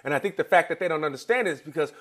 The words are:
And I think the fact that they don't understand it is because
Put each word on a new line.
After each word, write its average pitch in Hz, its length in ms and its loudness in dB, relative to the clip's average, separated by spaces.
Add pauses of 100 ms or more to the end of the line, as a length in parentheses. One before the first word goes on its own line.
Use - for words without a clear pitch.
And 139 100 -2
I 139 40 2
think 196 180 -4
the 180 80 0
fact 175 260 4
that 160 80 -6
they 180 100 -2
don't 156 160 -2
understand 190 440 -2
it - 20 0
is 139 100 -4
because 151 400 -4